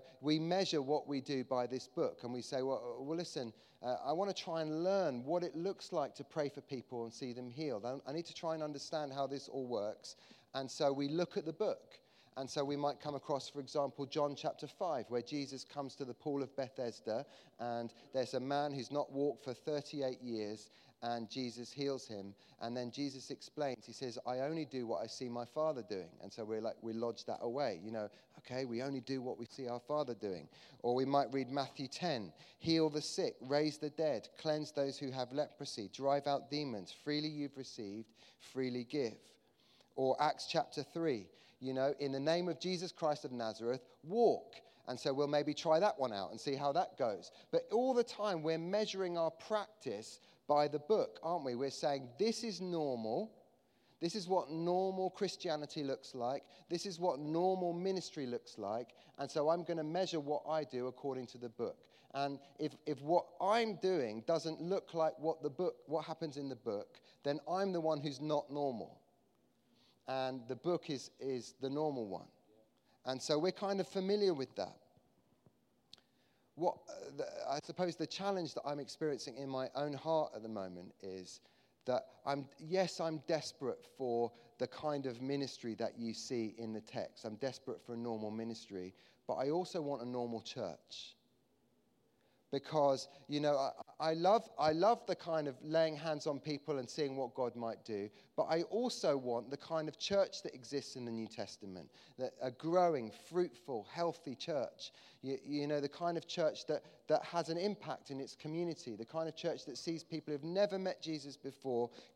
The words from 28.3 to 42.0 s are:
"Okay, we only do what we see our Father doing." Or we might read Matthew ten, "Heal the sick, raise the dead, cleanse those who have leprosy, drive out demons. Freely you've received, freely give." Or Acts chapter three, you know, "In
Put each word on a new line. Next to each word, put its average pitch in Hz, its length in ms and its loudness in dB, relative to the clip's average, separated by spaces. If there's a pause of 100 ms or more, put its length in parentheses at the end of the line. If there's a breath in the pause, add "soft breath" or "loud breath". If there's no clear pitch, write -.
"Okay, 127 260 -4
we 120 160 -2
only 135 200 -2
do 131 200 -2
what 123 180 -4
we 123 80 -8
see 131 200 -8
our 120 140 -2
Father 147 340 0
doing." 92 340 -4 (340 loud breath)
Or 120 120 4
we 131 100 4
might 139 300 6
read 131 160 0
Matthew 139 380 -2
ten, 123 440 -2 (260 loud breath)
"Heal 160 300 6
the 147 140 -2
sick, - 380 0
raise 147 360 4
the 151 140 -2
dead, 143 380 2 (100)
cleanse 151 340 0
those 139 260 0
who 135 120 -4
have 123 220 -4
leprosy, 135 600 -4
drive 139 340 2
out 143 220 0
demons. 131 460 -4 (100)
Freely 147 240 0
you've 147 280 -4
received, 113 580 -8 (240 loud breath)
freely 127 460 -2
give." 120 340 0 (800 soft breath)
Or 131 260 4
Acts - 240 2
chapter - 360 0
three, 135 440 0 (340 loud breath)
you 131 120 -2
know, 135 260 4
"In 139 140 0